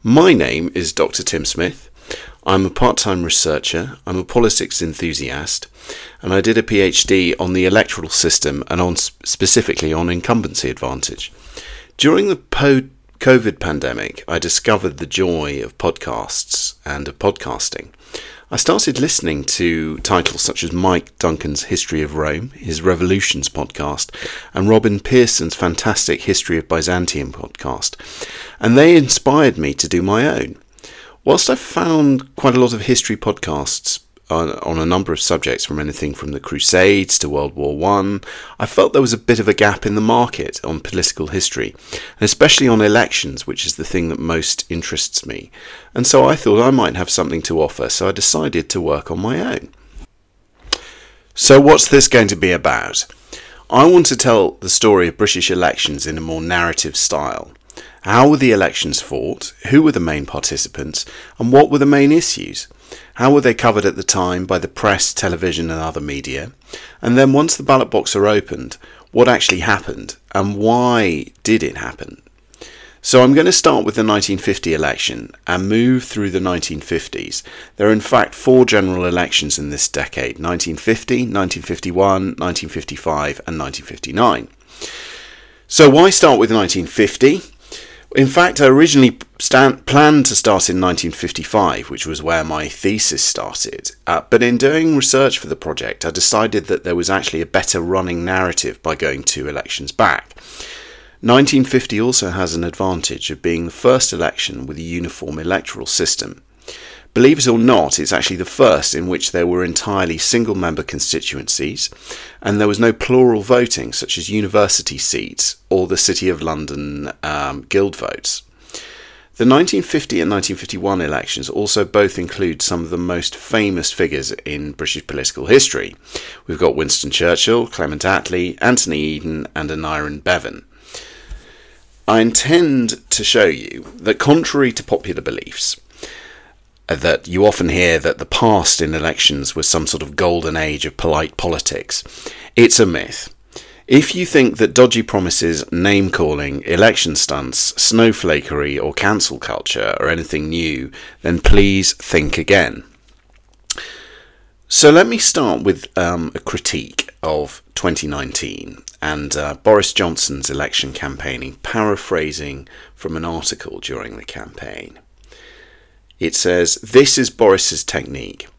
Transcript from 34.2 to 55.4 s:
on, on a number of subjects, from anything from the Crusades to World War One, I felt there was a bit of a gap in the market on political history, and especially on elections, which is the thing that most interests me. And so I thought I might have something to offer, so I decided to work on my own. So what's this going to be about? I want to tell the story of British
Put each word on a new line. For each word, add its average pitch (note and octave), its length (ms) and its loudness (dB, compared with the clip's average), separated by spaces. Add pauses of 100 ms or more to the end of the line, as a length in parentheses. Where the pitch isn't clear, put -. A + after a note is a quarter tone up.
on, D#2+ 300 0
on - 180 -4
a D#2+ 80 0
number F2 280 0
of D2+ 80 -4
subjects, C#2 440 -2
from D2 140 -6
anything D2 340 -6
from D2 200 -12
the C#2 80 -8
Crusades F#2 760 2
to D2 120 0
World C#2+ 260 -4
War C#2+ 220 -4
One, G2 460 0 (360)
I - 80 -4
felt - 260 -2
there C#3+ 80 2
was A#2+ 120 2
a A2+ 60 -4
bit A#2 200 0
of G#2+ 80 0
a G#2 80 2
gap G#2 320 0
in G2+ 80 -2
the G#2+ 60 0
market A#2+ 640 0
on D#2 160 -6
political - 480 -4
history, B1+ 480 -4 (160)
and - 300 -10
especially C#3+ 440 4
on A2+ 140 6
elections, G#2 680 2
which - 180 -6
is - 120 -4
the D#2 80 -8
thing E2+ 240 -2
that D#2 100 -6
most E2 500 -4
interests - 560 -6
me. - 280 -12 (420)
And B2+ 140 0
so C3 200 6
I D3 60 4
thought A2 260 2
I B2+ 120 4
might A2 240 2
have F2+ 120 -4
something E2 340 -2
to D#2+ 200 0
offer, C2 260 -4
so - 200 -2
I - 40 0
decided D#2 580 -2
to F#2+ 100 -4
work D2+ 320 -2
on F2 80 -6
my A#2 180 -4
own. - 300 -6 (1700)
So C3+ 240 8
what's D3 260 8
this C#3 220 6
going A#2 180 6
to G2 100 0
be F2+ 140 2
about? D2+ 560 -2 (640)
I C3+ 160 6
want F3 200 8
to C3 100 0
tell A2+ 380 4
the - 140 -12
story G2 380 4
of E2 100 -4
British F#2+ 360 0